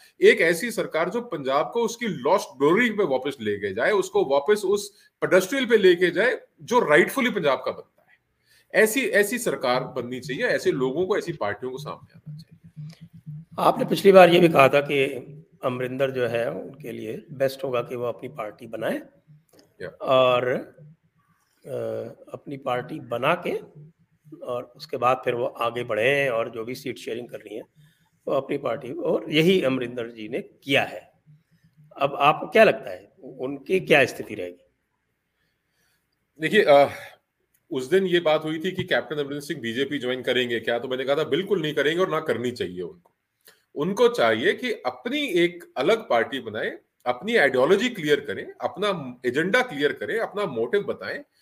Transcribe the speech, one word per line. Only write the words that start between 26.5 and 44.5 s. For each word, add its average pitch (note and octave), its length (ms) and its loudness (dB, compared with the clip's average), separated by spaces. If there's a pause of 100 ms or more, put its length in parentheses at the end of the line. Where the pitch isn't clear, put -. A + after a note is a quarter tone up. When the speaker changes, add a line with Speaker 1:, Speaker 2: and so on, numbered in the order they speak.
Speaker 2:
भी B2+ 100 -8
seat B2 220 -10
sharing A#2+ 320 -10
करनी G#2 260 -16
है, A#2 60 -12 (640)
वो D#3+ 60 -2
अपनी C#3 240 -2
party, B2 360 -6
और E3+ 380 -4
यही D#3+ 320 4
अमरिंदर B2 440 -4
जी A2+ 220 -14
ने C#3 100 -6
किया C3+ 440 -2
है। - 280 -10 (920)
अब C#3 180 -2
आपको D3+ 280 2
क्या A3 160 6
लगता C#3+ 260 2
है, F#2 300 -16
उनकी C#3 600 -6
क्या D3+ 260 4
स्थिति A2 300 -10
रहेगी? F2+ 300 -12 (1800)
Speaker 1:
देखिए, D#3 220 4
अ, C#3 260 8 (800)
उस C3 140 -4
दिन F#3+ 200 2
ये F3 140 2
बात D#3 240 2
हुई D#3 160 -6
थी F3+ 120 -4
कि F#3 120 -6
Captain C3+ 320 -2
अमरिंदर C#3+ 240 -6
सिंह D3 220 -10
बीजेपी C3 380 -4
ज्वाइन B2 220 -4
करेंगे A#2+ 380 0
क्या, A#2 200 -2
तो B2+ 80 -8
मैंने B2+ 180 -4
कहा C#3 100 0
था, D#3 80 -2
"बिल्कुल E3+ 380 -2
नहीं D3+ 120 -4
करेंगे D3+ 280 0
और F3+ 80 0
ना D#3 100 -2
करनी A#2+ 320 -4
चाहिए F2+ 300 -8
उनको।" E2+ 280 -14 (640)
उनको G3 320 2
चाहिए C#3 460 2